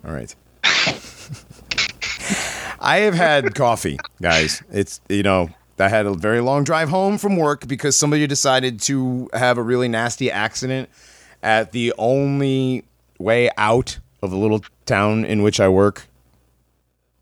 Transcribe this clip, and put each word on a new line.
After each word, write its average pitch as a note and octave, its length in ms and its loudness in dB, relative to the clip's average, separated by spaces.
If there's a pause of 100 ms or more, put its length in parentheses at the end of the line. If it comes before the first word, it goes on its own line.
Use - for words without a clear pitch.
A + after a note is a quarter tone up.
All E2 60 -12
right. B1 220 -12 (300)
<laughs> - 0 - (2250)
I D3+ 180 2
have G#3 160 4
had D3 420 2
coffee, A2+ 420 0 (240)
guys. E2 400 2 (100)
It's, G2 360 -2
you G2+ 160 0
know, F#2 260 2 (300)
I G2 80 4
had G#2+ 180 2
a G2+ 80 0
very G#2+ 280 0
long C#3 240 0
drive D#3+ 240 0
home G3 280 0
from G3+ 200 0
work D3 300 0
because C3+ 300 -2
somebody D3+ 300 2
decided B2+ 540 0
to B2+ 520 -2
have B2 240 2
a A#2+ 60 -2
really B2 240 0
nasty A#2 420 -2
accident B2+ 600 -4 (520)
at A2 300 2
the A#2 260 0
only C3+ 880 0 (360)
way A#2 380 2
out A2+ 420 0 (220)
of F#2+ 100 -4
the F#2+ 60 -4
little G#2+ 240 2 (240)
town G#2+ 380 0
in G#2 200 0
which G#2 180 2
I G2 80 6
work. G2 380 2 (1160)